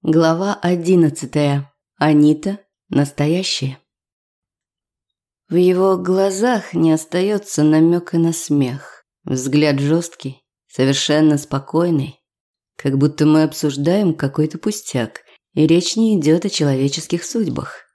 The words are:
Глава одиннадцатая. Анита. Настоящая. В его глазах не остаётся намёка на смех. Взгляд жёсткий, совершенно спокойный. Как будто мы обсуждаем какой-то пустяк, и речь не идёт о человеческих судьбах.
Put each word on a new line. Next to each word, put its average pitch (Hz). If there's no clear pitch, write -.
Глава 165
одиннадцатая. 151
Анита. 151
Настоящая. 143
В 175
его 185
глазах 190
не 165
остаётся 180
намёка 165
на 165
смех. 139
Взгляд 139
жёсткий, 147
совершенно 147
спокойный. 143
Как 135
будто 147
мы 156
обсуждаем 156
какой-то 151
пустяк, -
и 151
речь 170
не 220
идёт 156
о 196
человеческих 139
судьбах. -